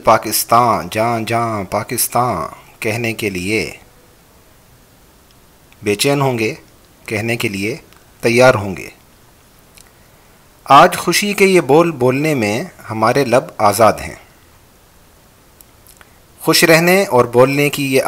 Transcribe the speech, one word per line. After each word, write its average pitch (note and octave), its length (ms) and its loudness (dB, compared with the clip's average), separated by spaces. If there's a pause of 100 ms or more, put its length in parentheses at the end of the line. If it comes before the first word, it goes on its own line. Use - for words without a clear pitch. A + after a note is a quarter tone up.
पाकिस्तान, A2 840 0
जान A2+ 360 -4
जान A2+ 420 -4
पाकिस्तान G#2+ 960 -4 (220)
कहने A2+ 320 -4
के G#2+ 160 -6
लिए F#2+ 300 -4 (2250)
बेचैन C#3 380 -2
होंगे, A#2+ 300 -2 (540)
कहने A2+ 320 -6
के A2+ 120 -6
लिए G2+ 300 -8 (440)
तैयार B2 320 4
होंगे। G2 360 -8 (1800)
आज E3+ 300 6
खुशी G3+ 380 -4
के G3 120 2
ये F#3 160 4
बोल D#3+ 320 2
बोलने C3+ 400 0
में A#2+ 360 -2 (180)
हमारे A2+ 360 0
लब B2 380 0
आज़ाद G#2 380 2
हैं। - 180 -14 (2250)
खुश D#3 220 2
रहने F3 420 4
और A#2+ 220 2
बोलने C#3 420 2
की C#3 160 -6
ये C3+ 220 0